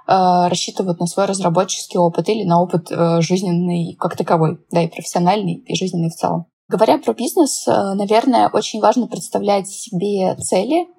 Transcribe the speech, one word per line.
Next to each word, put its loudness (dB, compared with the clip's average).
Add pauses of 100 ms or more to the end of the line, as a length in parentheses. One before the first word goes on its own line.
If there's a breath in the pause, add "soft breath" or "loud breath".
э, 4
рассчитывают -4
на -2
свой 0
разработческий -2
опыт 2
или 0
на 4
опыт, -2
э, 2
жизненный 0
как -4
таковой, 0 (120)
да, 2
и 0
профессиональный, -2
и -10
жизненный -2
в -12
целом. -4 (220)
Говоря 4
про -2
бизнес, 0
э, 0
наверное, 2
очень -4
важно 2
представлять -2
себе -2
цели, 0